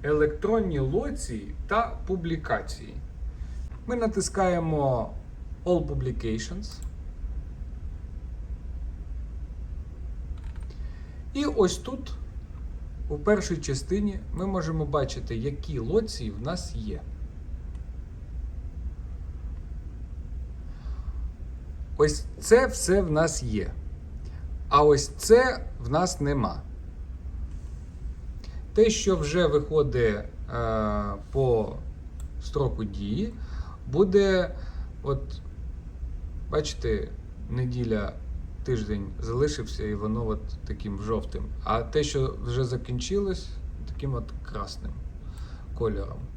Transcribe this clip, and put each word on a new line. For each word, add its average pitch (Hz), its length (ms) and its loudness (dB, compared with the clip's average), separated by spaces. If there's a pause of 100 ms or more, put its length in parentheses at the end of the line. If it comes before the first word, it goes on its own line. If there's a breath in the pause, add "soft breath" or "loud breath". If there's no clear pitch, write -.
Електронні 151 760 4
лоції 139 760 0 (120)
та 170 300 2 (100)
публікації. 165 880 -2 (880 loud breath)
Ми 240 100 0
натискаємо 170 1160 4 (520)
All 175 200 4
Publications. 127 960 -2 (4000 loud breath)
І 285 120 2
ось 214 320 4
тут, - 360 -6 (960)
у 147 80 -2
першій 185 400 4
частині, 190 640 0 (140)
ми 180 140 0
можемо 160 380 0
бачити, 135 520 0
які 139 420 -2
лоції 127 520 2
в 104 100 -6
нас 165 340 -2
є. 107 260 -4 (4000 loud breath)
Ось 147 280 6 (140)
це 247 280 8
все 190 340 4
в 165 100 2
нас 156 320 4
є. 107 300 0 (960 loud breath)
А 143 140 10
ось 143 240 10
це 247 580 8 (140)
в 117 100 -4
нас 175 320 4
нема. 139 400 2 (2000 loud breath)
Те, 220 160 10
що 196 260 4
вже 160 320 2
виходить, 139 800 4 (280)
е, 110 600 2 (180)
по 120 440 4 (680)
строку - 420 0
дії, - 500 -2 (540 loud breath)
буде, 185 680 6 (480 loud breath)
от, - 380 -2 (1080)
бачите, 113 600 0 (400)
неділя, 120 640 0 (500)
тиждень 104 440 0 (120)
залишився, 120 640 0
і 104 120 0
воно 110 320 0
от 107 140 0 (240)
таким 101 360 -4
жовтим. 107 440 -2 (180)
А 113 180 2
те, 147 220 2
що 131 400 2
вже 123 200 2
закінчилось, 127 840 0 (380)
таким 135 260 -2
от 117 180 -4 (120)
красним - 480 -6 (840 loud breath)
кольором. 104 420 0 (160)